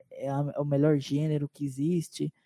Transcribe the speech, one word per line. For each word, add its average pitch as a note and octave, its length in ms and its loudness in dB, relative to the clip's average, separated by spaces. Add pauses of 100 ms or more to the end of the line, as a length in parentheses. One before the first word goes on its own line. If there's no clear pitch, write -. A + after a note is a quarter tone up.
(100)
é C3+ 200 -6
a, C#3+ 240 0
é - 60 -4
o D3 40 0
melhor D3 340 4
gênero D3 500 0
que - 160 -8
existe D3+ 680 -2 (140)